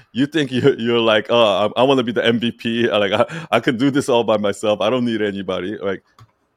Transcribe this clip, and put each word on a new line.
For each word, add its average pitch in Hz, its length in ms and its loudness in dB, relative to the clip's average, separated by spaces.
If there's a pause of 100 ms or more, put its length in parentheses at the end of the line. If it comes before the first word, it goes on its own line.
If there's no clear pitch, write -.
(140)
You 123 140 0
think 143 240 -4
<laughs> 127 60 -4
you're, 131 220 2
you're 117 200 0
like, 110 300 2
'Oh, 107 460 2
I, 113 60 2
I - 20 6
wanna 135 200 4
be 117 100 -4
the 107 100 -2
M 117 160 2
V 120 120 -2
P. 117 380 -2
Like, 101 220 0
I, 156 400 -2
I 113 80 2
can 127 160 -2
do 135 160 0
this 139 160 -2
all 120 160 2
by 107 140 2
myself. 104 420 -2
I 101 100 0
don't 127 140 0
need 113 180 -2
anybody.'" 98 560 -4
Like, 95 260 -8 (540)